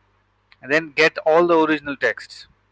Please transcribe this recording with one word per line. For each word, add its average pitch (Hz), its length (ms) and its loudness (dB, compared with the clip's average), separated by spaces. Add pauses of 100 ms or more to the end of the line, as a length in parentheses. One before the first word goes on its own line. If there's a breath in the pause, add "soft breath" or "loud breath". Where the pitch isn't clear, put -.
(600)
and 127 100 -14
then 156 200 -2
get 156 340 0
all 165 220 4
the 170 120 2
original 147 380 -2
texts, - 500 -6 (260)